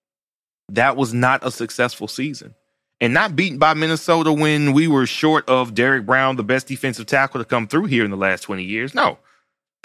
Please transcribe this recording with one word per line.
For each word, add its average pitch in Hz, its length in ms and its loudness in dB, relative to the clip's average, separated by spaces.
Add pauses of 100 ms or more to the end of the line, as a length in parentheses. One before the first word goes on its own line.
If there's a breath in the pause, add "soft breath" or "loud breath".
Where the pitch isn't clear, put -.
(720)
that 120 260 2
was 127 160 -2
not 127 340 2
a 127 40 -2
successful 120 580 -4
season. - 460 -10 (480)
And 120 100 2
not 175 240 0
beaten 160 220 -2
by 156 160 4
Minnesota 160 580 0
when 151 400 2
we 156 140 4
were 139 200 4
short 156 420 0
of 127 260 2
Derek 120 320 0
Brown, 131 300 2
the 117 80 -4
best 131 220 -2
defensive 123 400 -6
tackle 135 340 0
to 113 60 -6
come 117 200 -2
through 170 200 -2
here 120 180 0
in 101 60 -4
the 98 60 -6
last 95 260 -2
twenty 95 220 -8
years. 110 300 -8
No. 262 240 0 (680)